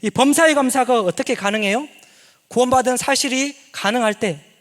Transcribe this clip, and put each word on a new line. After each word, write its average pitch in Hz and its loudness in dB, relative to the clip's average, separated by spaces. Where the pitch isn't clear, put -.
이 220 -2
범사에 294 4
감사가 254 0
어떻게 208 -2
가능해요? 208 -2
구원받은 247 2
사실이 269 -2
가능할 214 -2
때 170 -4